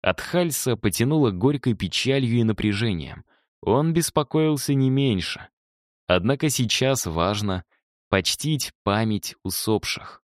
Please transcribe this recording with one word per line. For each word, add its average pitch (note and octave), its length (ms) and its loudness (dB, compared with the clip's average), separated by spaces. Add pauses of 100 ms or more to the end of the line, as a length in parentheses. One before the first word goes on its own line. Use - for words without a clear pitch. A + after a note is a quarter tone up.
От - 180 -2
Хальса E3 560 -2
потянуло A#2+ 560 0
горькой A#2 420 0
печалью A#2+ 640 0
и A#2 40 2
напряжением. G#2 800 -2 (380)
Он D3 320 2
беспокоился D#3 800 0
не C3+ 160 4
меньше. C3 580 0 (600)
Однако A#2+ 420 2
сейчас C3 560 0
важно F#2 580 0 (460)
почтить B2+ 640 0 (100)
память G#2+ 600 0
усопших. - 840 -4